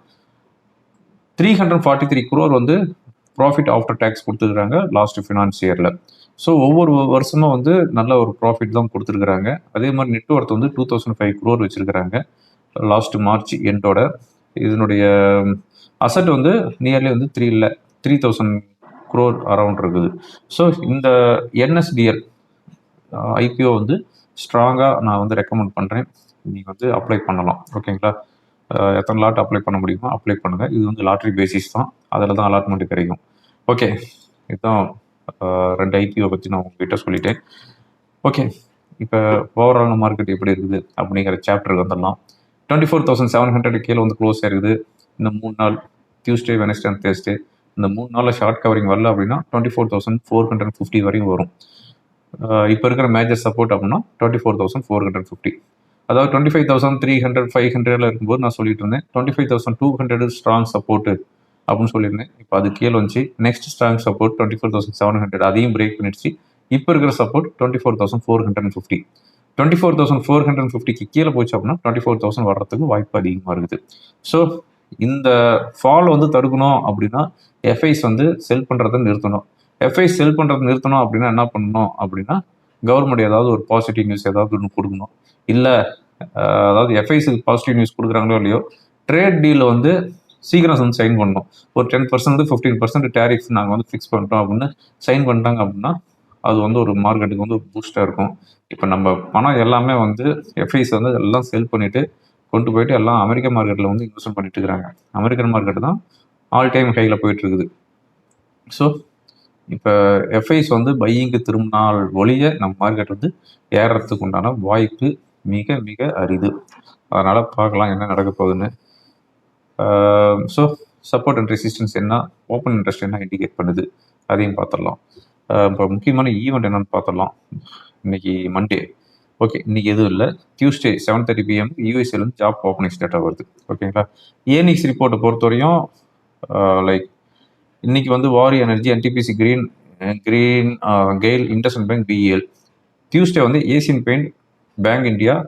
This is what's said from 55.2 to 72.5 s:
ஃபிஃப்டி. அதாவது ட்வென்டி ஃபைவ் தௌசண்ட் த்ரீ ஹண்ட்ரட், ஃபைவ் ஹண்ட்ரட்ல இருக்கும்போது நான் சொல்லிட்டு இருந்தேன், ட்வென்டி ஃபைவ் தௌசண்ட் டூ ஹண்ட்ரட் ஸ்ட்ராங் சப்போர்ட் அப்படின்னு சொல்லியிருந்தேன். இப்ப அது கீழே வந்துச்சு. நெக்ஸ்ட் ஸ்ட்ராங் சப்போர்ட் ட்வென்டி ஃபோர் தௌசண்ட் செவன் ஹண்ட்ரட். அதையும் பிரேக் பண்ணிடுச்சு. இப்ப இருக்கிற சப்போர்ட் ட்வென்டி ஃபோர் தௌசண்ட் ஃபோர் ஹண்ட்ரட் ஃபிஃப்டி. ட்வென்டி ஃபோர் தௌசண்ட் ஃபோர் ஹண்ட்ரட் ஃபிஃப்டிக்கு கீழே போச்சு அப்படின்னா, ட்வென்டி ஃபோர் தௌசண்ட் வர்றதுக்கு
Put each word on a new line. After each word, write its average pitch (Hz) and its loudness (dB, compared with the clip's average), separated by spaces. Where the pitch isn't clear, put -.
ஃபிஃப்டி. - -8
அதாவது 131 2
ட்வென்டி 143 2
ஃபைவ் 151 2
தௌசண்ட் 135 2
த்ரீ 135 0
ஹண்ட்ரட், 123 0
ஃபைவ் 123 2
ஹண்ட்ரட்ல 120 0
இருக்கும்போது 113 -2
நான் 117 -2
சொல்லிட்டு 110 -2
இருந்தேன், 113 -4
ட்வென்டி - -2
ஃபைவ் 139 0
தௌசண்ட் 120 -2
டூ 139 0
ஹண்ட்ரட் 123 -2
ஸ்ட்ராங் 113 0
சப்போர்ட் 104 -2
அப்படின்னு 107 0
சொல்லியிருந்தேன். 104 -4
இப்ப - -4
அது 98 0
கீழே 120 -2
வந்துச்சு. 110 0
நெக்ஸ்ட் 120 -2
ஸ்ட்ராங் 117 0
சப்போர்ட் 110 0
ட்வென்டி 107 -2
ஃபோர் 110 -4
தௌசண்ட் 104 -6
செவன் 107 0
ஹண்ட்ரட். 98 -4
அதையும் 107 2
பிரேக் 107 -2
பண்ணிடுச்சு. 101 -6
இப்ப 139 0
இருக்கிற 147 2
சப்போர்ட் 131 0
ட்வென்டி 127 -2
ஃபோர் 113 0
தௌசண்ட் 107 -2
ஃபோர் 113 2
ஹண்ட்ரட் 101 -2
ஃபிஃப்டி. - -6
ட்வென்டி 160 4
ஃபோர் 175 2
தௌசண்ட் 143 2
ஃபோர் 147 2
ஹண்ட்ரட் 135 0
ஃபிஃப்டிக்கு 117 -6
கீழே 156 0
போச்சு 123 -2
அப்படின்னா, 110 -2
ட்வென்டி 117 -2
ஃபோர் 117 0
தௌசண்ட் 110 -4
வர்றதுக்கு 113 -2